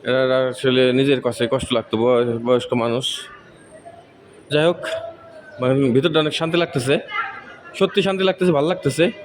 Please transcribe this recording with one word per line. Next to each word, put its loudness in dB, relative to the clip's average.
এরা 0
আসলে 2
নিজের 2
কাছে -2
কষ্ট -2
লাগতো, -2
বয়স-, 2
বয়স্ক 0
মানুষ। 0
যাই 4
হোক, 0
মানে 2
ভিতরটা 4
অনেক 0
শান্তি -2
লাগতেছে, 0
সত্যি 0
শান্তি -2
লাগতেছে, 2
ভালো 2
লাগতেছে। 0